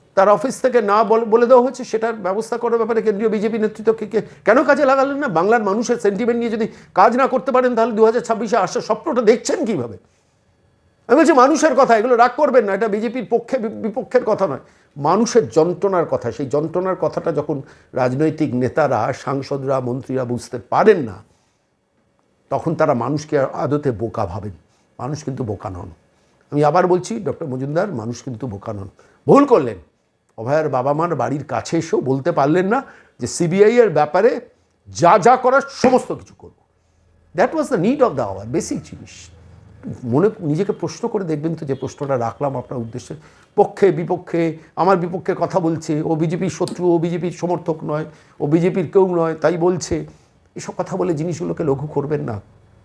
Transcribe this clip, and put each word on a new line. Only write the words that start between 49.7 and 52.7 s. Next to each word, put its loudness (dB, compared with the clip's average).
এসব -14
কথা -6
বলে 0
জিনিসগুলোকে -4
লঘু -2
করবেন -4
না। -8